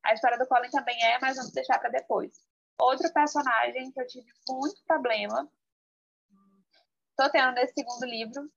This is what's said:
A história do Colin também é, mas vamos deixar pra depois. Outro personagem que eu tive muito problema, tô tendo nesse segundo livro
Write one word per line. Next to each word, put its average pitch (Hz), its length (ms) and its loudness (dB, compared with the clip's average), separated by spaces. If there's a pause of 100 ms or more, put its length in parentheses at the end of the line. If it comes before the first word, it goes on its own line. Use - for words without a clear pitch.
A 226 100 4
história 240 240 2
do 254 80 0
Colin 247 240 2
também 240 340 -2
é, 233 140 4
mas 262 180 -2
vamos 247 160 -10
deixar 254 280 0
pra 240 100 -4
depois. - 420 -2 (480)
Outro 262 320 2
personagem 262 760 0
que 269 100 -10
eu 247 60 -6
tive 254 220 -18 (200)
muito 262 380 -6
problema, 240 640 -2 (1700)
tô 269 140 2
tendo 262 220 4
nesse 247 220 -2
segundo 247 320 -8
livro 240 500 -10